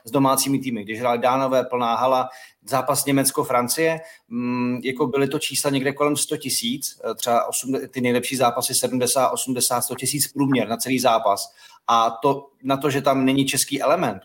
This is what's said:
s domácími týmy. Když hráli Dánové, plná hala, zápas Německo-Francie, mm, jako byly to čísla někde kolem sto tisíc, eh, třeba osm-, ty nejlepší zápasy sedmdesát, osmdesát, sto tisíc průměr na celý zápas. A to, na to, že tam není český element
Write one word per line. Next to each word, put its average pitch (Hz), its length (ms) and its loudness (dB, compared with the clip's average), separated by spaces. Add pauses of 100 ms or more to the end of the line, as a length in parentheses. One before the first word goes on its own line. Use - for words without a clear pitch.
s 113 60 -16
domácími 135 480 2
týmy. 117 240 -6
Když 107 180 -8
hráli 120 180 2
Dánové, 131 460 2
plná 123 300 0
hala, 127 340 2 (400)
zápas 135 360 0
Německo-Francie, 139 960 0 (280)
mm, 123 560 -2
jako 135 220 -2
byly 139 220 2
to 147 100 -4
čísla 143 320 -4
někde 135 220 0
kolem 147 240 0
sto 147 200 -2
tisíc, 131 680 -6
eh, 110 100 -4
třeba 117 340 0
osm-, 131 400 -4
ty 131 120 -8
nejlepší 123 360 0
zápasy 123 380 0
sedmdesát, 123 580 0
osmdesát, 123 480 -2
sto 120 140 -4
tisíc 135 380 -4
průměr 135 360 2
na 117 80 -4
celý 131 220 -2
zápas. 107 540 2 (360)
A 117 220 4
to, 139 360 -2 (160)
na 135 140 0
to, 143 140 0
že 135 120 0
tam 135 220 2
není 135 220 4
český - 360 -2
element 131 420 0